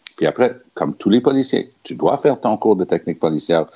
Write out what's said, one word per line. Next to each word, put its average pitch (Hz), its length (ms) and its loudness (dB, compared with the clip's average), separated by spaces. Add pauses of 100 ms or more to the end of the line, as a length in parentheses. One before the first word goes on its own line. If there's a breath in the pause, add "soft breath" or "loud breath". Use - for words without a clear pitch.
(180)
Puis 80 80 0
après, 120 280 0 (200)
comme 76 200 -4
tous - 140 -4
les 117 140 4
policiers, 135 480 0 (140)
tu - 100 -10
dois 120 240 0
faire 139 200 2
ton 107 200 -2
cours 107 180 2
de 90 80 -2
technique 85 360 -4
policière, 80 440 0 (120)